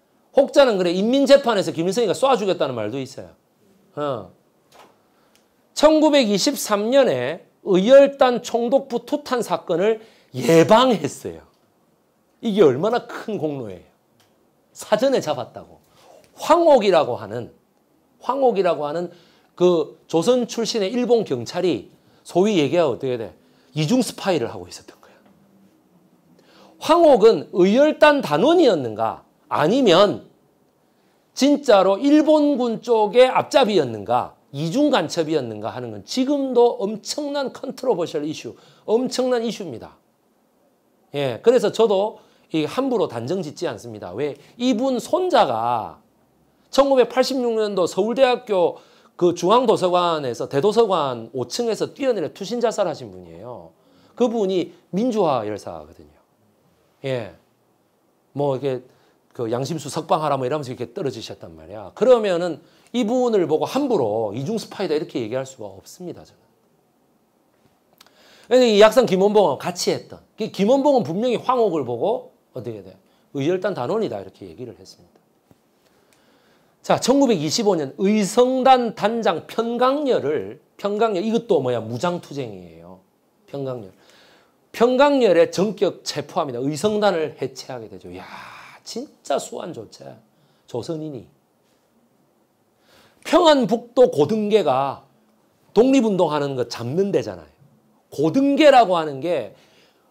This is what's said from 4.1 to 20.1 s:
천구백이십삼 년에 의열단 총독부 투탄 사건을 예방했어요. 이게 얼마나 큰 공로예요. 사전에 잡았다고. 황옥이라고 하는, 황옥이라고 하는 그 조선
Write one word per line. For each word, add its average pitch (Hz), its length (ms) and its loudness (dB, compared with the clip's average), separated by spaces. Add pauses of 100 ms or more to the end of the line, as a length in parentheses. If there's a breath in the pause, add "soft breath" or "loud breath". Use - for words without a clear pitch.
천구백이십삼 277 1120 2
년에 170 560 0 (180)
의열단 254 800 4
총독부 240 640 -2
투탄 294 360 -4
사건을 185 600 -2 (340 soft breath)
예방했어요. 165 1040 2 (1040)
이게 214 220 0
얼마나 165 440 2
큰 - 300 -10
공로예요. 131 460 -8 (920)
사전에 233 480 0
잡았다고. 123 580 -10 (560 soft breath)
황옥이라고 208 800 4
하는, 104 380 -12 (680)
황옥이라고 190 680 -2
하는 170 220 -6 (460 soft breath)
그 175 420 0 (100)
조선 233 420 0